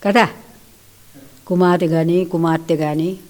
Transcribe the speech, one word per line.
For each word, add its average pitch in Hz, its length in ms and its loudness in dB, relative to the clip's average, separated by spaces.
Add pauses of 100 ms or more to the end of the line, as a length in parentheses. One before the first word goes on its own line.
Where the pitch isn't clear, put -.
కదా. 202 260 2 (1160)
కుమార్తె 180 400 2
కానీ, 165 380 0
కుమార్తె 165 520 -2
కానీ 156 420 -4 (100)